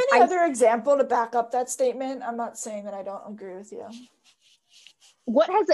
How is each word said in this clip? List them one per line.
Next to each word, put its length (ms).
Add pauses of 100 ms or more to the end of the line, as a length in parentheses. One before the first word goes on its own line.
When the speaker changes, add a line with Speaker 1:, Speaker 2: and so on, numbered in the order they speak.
(120)
Speaker 1:
any 100
Speaker 2:
I 20
Speaker 1:
other 220
example 520
to 60
back 320
up 160
that 180
statement? 540
I'm 140
not 200
saying 280
that 100
I 80
don't 240
agree 280
with 160
you. 140 (1400)
Speaker 2:
What 260
has, 220